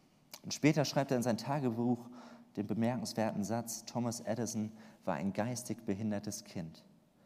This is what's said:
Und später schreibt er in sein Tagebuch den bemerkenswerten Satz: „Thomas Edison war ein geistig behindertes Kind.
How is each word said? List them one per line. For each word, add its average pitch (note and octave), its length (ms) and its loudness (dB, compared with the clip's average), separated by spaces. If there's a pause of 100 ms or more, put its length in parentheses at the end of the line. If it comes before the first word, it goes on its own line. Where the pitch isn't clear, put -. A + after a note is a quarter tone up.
(440)
Und - 100 -6
später D3+ 320 6
schreibt C#3 240 2
er C3 80 4
in A#2+ 60 2
sein A#2 140 4
Tagebuch B2 720 2 (480)
den G#2 120 -2
bemerkenswerten A2 760 0
Satz: A2+ 420 -2
„Thomas A#2 360 -2
Edison G#2+ 500 -2 (340)
war F#2 100 2
ein F#2 180 0
geistig A#2 520 -2
behindertes G2+ 580 -2
Kind. E2 400 -10 (420)